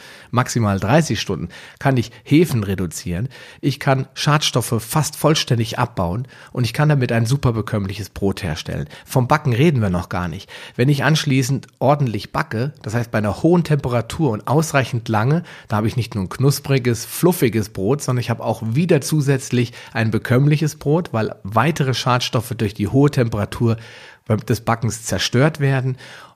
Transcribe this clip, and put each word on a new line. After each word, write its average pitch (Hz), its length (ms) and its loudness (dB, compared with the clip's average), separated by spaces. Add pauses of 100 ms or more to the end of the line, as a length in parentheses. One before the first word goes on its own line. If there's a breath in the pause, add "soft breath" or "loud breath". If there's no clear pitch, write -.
(320 loud breath)
maximal 110 480 0
dreißig 123 400 2
Stunden, 85 300 -6 (280 loud breath)
kann 135 180 2
ich 113 140 -2 (140 loud breath)
Hefen 143 400 4
reduzieren. 92 640 -4 (320 loud breath)
Ich 143 180 -2
kann 123 360 0
Schadstoffe 143 680 0
fast - 340 -2
vollständig 127 640 0
abbauen 110 480 -2 (240 loud breath)
und 123 140 -2
ich 113 80 -2
kann 151 160 2
damit 127 240 2
ein 117 140 2
super 127 260 2
bekömmliches 101 580 -4
Brot - 320 -2
herstellen. 87 460 -6 (160 loud breath)
Vom 127 240 0
Backen 147 240 2
reden 135 280 4
wir 101 100 2
noch 87 180 -2
gar 87 180 -4
nicht. 85 240 -10 (240 loud breath)
Wenn 123 140 2
ich 139 160 2
anschließend 135 640 0 (100)
ordentlich 131 540 0
backe, 135 400 -4 (100)
das 104 120 -6
heißt 120 180 -2
bei 113 60 0
einer 104 260 -2
hohen 170 180 4
Temperatur 135 680 0
und - 160 -6
ausreichend 131 600 0
lange, 120 360 2 (240 loud breath)
da 107 80 -2
habe 107 100 0
ich 107 100 0
nicht 113 200 -4
nur 98 80 -2
ein 87 60 -8
knuspriges, 127 720 0
fluffiges 117 640 2
Brot, 113 340 -2
sondern 127 180 -2
ich 113 100 -4
habe 110 120 -2
auch 117 240 -2
wieder 151 340 2
zusätzlich 131 760 0 (180 loud breath)
ein 113 180 0
bekömmliches 143 640 2
Brot, 160 380 -2
weil 110 320 -2
weitere 127 500 0
Schadstoffe 123 640 -2
durch 107 180 -2
die 101 140 -2
hohe 143 240 4
Temperatur 113 640 0 (720 loud breath)
des 113 140 0
Backens 113 420 -2
zerstört 147 560 0
werden. 131 380 0 (380 loud breath)